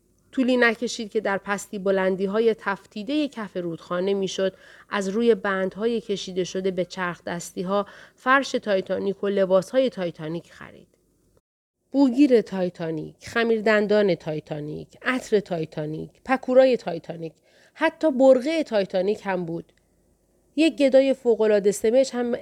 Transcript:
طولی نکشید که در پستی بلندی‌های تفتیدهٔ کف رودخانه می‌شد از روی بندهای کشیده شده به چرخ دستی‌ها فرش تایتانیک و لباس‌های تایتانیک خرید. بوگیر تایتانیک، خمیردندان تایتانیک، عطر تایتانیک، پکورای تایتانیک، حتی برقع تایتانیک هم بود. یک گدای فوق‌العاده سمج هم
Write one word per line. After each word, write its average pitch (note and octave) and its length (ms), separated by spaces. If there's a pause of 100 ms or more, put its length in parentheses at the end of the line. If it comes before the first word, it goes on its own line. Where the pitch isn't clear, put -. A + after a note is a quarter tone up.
(320)
طولی B3+ 240
نکشید A#3 540
که A3 100
در G3 180
پستی G3+ 400
بلندی‌های F#3+ 800
تفتیدهٔ G#3+ 720
کف G#3+ 280
رودخانه F3+ 580
می‌شد F#3+ 400 (360)
از G3+ 180
روی A3+ 260
بندهای G3 680
کشیده F#3 440
شده F#3+ 260
به F3+ 140
چرخ F3 400
دستی‌ها F#3+ 640 (280)
فرش C4 360
تایتانیک G3 760
و G3+ 40
لباس‌های G3 600
تایتانیک E3 600
خرید. - 340 (1040)
بوگیر C4 480
تایتانیک، E3 880
خمیردندان G#3+ 840
تایتانیک، D3+ 880
عطر B3+ 380
تایتانیک، D#3+ 720 (140)
پکورای C4 520
تایتانیک، E3 560 (420)
حتی D#4+ 360
برقع C4 520
تایتانیک G3+ 640
هم F#3 200
بود. E3 280 (840)
یک D4 200
گدای C4+ 380
فوق‌العاده G#3+ 580
سمج B3+ 400
هم A#3+ 300